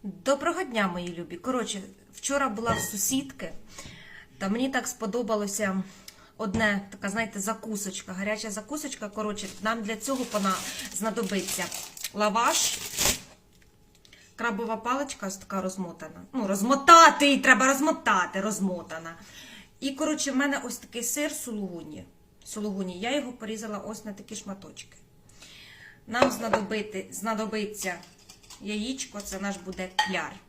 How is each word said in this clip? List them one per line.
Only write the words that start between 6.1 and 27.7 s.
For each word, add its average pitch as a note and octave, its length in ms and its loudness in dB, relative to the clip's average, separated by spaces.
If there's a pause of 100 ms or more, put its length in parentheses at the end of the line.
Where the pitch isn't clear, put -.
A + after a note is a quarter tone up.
одне, G#3 540 2
така, - 180 -8
знаєте, A3 320 -4
закусочка, G3+ 720 -6
гаряча G#3 380 -4
закусочка. A#3 580 -8
Коротше, G#3 400 -6 (140)
нам A3+ 200 -2
для A3 140 -4
цього C4 280 -2
пона-, G3 340 0 (360)
знадобиться G3+ 680 -2 (500)
лаваш, A3+ 640 2 (1600)
крабова A3+ 400 0
паличка B3+ 500 -2
ось F#3+ 100 -6
така F#3+ 260 -4
розмотана. F3+ 600 -6 (100)
Ну, A#3 140 0
розмотати C#4 800 10
її C#4 120 8
треба, C4 280 8
розмотати, B3+ 760 2
розмотана. E3+ 760 -4 (640)
І, C4+ 100 -2
коротше, D4 420 0
в B3+ 40 2
мене C#4 280 2
ось A#3+ 120 -8
такий - 260 -10
сир D4 300 -2
сулугуні. F3 720 -8 (400)
Сулугуні. F#3+ 560 -4
Я B3 160 0
його B3 160 -2
порізала G#3+ 460 -8
ось G#3 260 -10
на G#3+ 80 -10
такі G3+ 240 -14
шматочки. - 600 -14 (1120)
Нам B3 240 6
знадобити-, G#3 800 -2
знадобиться G#3+ 840 -4 (680)